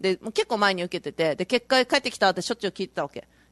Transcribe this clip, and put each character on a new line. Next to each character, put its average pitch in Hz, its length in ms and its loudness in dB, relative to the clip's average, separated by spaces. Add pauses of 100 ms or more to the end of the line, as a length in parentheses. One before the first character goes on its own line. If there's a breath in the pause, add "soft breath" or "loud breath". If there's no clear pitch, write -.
で、 185 220 0
も 220 60 -8
う 214 40 -10
結 440 140 -2
構 226 120 -2
前 202 160 4
に 180 100 -4
受 175 160 -6
け - 20 -20
て - 80 -8
て、 156 240 0
で、 185 120 -4
結 240 200 -2
果 254 180 4
帰 285 120 0
っ 277 40 4
て 254 120 -6
き - 60 -14
た 202 100 4
っ 180 60 2
て 180 80 -4
し - 100 -2
ょ - 20 -2
っ - 20 -20
ち - 80 -10
ゅ 202 40 0
う - 20 -8
聞 190 140 -6
い 175 40 -8
て - 60 -18
た 170 80 -2
わ 143 60 -4
け。 - 180 -16 (240 soft breath)